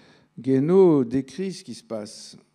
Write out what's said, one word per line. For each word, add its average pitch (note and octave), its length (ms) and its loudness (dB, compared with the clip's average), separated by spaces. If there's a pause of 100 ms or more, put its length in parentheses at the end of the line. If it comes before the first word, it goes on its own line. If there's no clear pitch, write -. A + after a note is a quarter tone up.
(380)
Guéhenno C#3+ 640 2
décrit C3+ 480 -8
ce - 100 -18
qui A#2 120 -16
se - 100 -20
passe - 520 -16 (180)